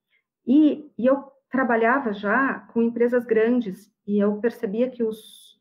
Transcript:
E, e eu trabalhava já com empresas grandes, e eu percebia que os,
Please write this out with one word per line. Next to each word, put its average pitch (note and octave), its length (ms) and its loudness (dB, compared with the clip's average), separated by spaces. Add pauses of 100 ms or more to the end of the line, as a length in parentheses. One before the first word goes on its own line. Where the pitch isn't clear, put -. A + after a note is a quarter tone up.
(460)
E, D4 520 2
e G#3+ 80 -2
eu C4 260 0 (180)
trabalhava A#3+ 600 0
já G#3 480 -2 (140)
com A#3 80 0
empresas A#3 420 0
grandes, A3 680 0 (160)
e G3+ 140 0
eu G#3 220 0
percebia A#3 480 -4
que - 120 -10
os, - 600 -8